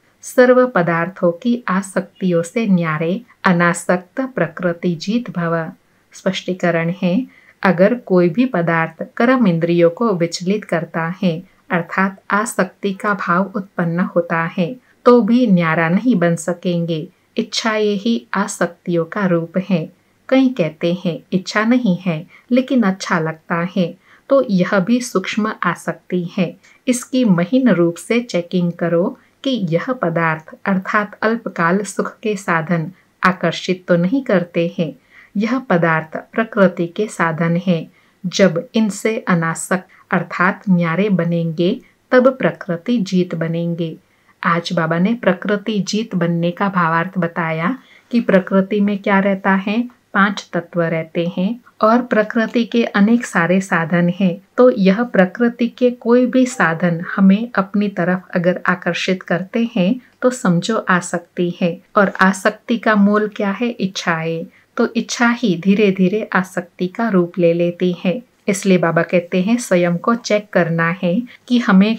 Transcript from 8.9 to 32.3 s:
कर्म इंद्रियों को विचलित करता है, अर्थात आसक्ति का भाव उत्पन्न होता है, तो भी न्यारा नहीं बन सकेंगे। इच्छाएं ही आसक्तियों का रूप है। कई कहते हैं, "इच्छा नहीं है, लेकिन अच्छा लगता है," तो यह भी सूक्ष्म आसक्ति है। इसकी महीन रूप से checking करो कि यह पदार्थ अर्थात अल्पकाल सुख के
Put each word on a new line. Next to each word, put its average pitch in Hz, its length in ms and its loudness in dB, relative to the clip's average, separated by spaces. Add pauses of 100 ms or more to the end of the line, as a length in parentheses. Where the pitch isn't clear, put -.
कर्म 240 300 4
इंद्रियों 170 420 4
को 214 240 0
विचलित 175 500 -2
करता 165 600 -4
है, 175 360 -4 (120)
अर्थात 190 500 -2 (100)
आसक्ति 202 640 -2
का 208 200 -4
भाव 190 420 -2
उत्पन्न 175 440 -4
होता 170 440 -2
है, 165 320 -4 (300)
तो 240 160 6
भी 233 260 2
न्यारा 165 420 2
नहीं 220 260 2
बन 170 200 2
सकेंगे। 170 720 -4 (300)
इच्छाएं 214 580 -2
ही 233 380 -4
आसक्तियों 175 720 -2
का 196 200 -4
रूप 170 320 -2 (120)
है। 160 240 -2 (360)
कई 262 200 4
कहते 170 440 -2
हैं, 175 260 -4 (140)
"इच्छा 185 300 -2
नहीं 233 340 2
है, 160 300 -6 (240)
लेकिन 254 320 2
अच्छा 190 360 0
लगता 160 480 -4 (100)
है," 175 200 -2 (320)
तो 269 200 4
यह 190 300 2
भी 233 220 0
सूक्ष्म 208 520 -4 (100)
आसक्ति 175 760 -4
है। 170 200 -2 (300)
इसकी 254 380 0
महीन 214 440 2
रूप 170 260 2
से 226 240 -2
checking 175 520 -2
करो 170 460 -2 (260)
कि 226 260 -2
यह 170 240 -2
पदार्थ 165 600 -2 (100)
अर्थात 202 560 -2
अल्पकाल 208 600 -2
सुख - 360 -8
के 214 160 -4